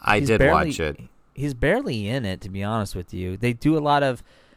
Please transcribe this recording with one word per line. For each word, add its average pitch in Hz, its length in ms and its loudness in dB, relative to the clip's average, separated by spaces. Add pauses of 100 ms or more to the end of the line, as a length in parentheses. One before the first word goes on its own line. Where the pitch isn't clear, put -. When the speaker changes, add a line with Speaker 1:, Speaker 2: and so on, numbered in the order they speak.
Speaker 1:
I 104 180 4
Speaker 2:
he's 135 100 2
Speaker 1:
did 110 100 4
Speaker 2:
barely, 156 300 4
Speaker 1:
watch 131 100 -4
it. 76 200 -4 (360)
Speaker 2:
he's 139 180 -4
barely 135 540 -2
in 123 180 -4
it, 92 160 -6
to 101 80 -12
be 98 140 -6
honest 107 320 -4
with 90 180 -10
you. 92 240 -6
They 120 160 0
do 151 240 2
a - 20 -2
lot 147 220 2
of 131 220 -2 (340)